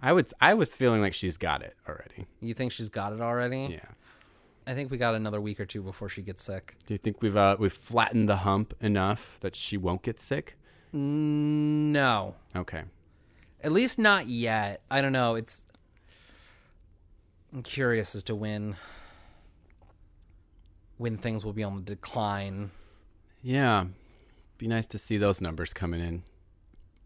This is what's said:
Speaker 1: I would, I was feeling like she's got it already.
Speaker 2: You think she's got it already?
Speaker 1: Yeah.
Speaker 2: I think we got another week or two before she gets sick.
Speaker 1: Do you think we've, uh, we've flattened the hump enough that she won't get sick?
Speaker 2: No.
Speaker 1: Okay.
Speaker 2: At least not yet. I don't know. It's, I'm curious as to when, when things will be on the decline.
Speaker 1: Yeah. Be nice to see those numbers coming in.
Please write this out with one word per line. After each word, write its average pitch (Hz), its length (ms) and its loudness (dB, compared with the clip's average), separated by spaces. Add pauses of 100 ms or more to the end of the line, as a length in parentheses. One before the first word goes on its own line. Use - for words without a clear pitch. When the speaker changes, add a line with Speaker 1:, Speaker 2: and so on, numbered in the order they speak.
Speaker 1:
I 131 120 4
would, 180 180 4 (100)
I 135 120 8
was 214 220 2
feeling 120 260 4
like 98 120 2
she's 87 240 -4
got 76 240 -2
it - 140 -16 (120)
already. - 380 -14 (160)
Speaker 2:
You 117 120 -8
think 123 200 -4
she's 110 160 -8
got 104 240 -6
it 110 80 -8
already? 123 500 -2
Speaker 1:
Yeah. 80 140 -12 (840)
Speaker 2:
I 131 80 -6
think 135 160 -6
we 131 60 -4
got 117 180 2
another 107 260 -2
week 104 180 -4
or 101 60 -6
two 104 160 -8
before 95 280 -10
she - 120 -10
gets 95 220 -10
sick. - 320 -10 (100)
Speaker 1:
Do - 80 -4
you 101 40 -2
think - 240 -2
we've, 104 140 2
uh, 98 220 8
we've 101 160 2
flattened 113 560 4
the 101 80 4
hump 98 440 2
enough 101 600 0
that 95 140 -6
she - 220 -6
won't 90 260 0
get 113 160 -6
sick? - 380 -6 (360)
Speaker 2:
No. 147 1400 2 (200)
Speaker 1:
Okay. 85 280 -6 (800)
Speaker 2:
At 151 100 -2
least 240 280 2
not 202 280 4
yet. 110 540 -2 (100)
I 139 100 2
don't 135 120 0
know. 120 220 2
It's, - 300 -6 (1900)
I'm 127 100 -12
curious 120 520 0
as 101 80 -8
to 110 120 -6
when, 104 400 -4 (2250)
when 117 200 -4
things 110 260 -4
will 107 100 -6
be 107 100 -4
on 98 140 -4
the 95 40 -8
decline. 101 920 -4 (680)
Speaker 1:
Yeah. 127 440 4 (720)
Be 113 100 -8
nice 113 200 0
to 107 120 -8
see - 180 -2
those 101 240 4
numbers 85 320 -4
coming 85 280 -4
in. 85 220 -4 (840)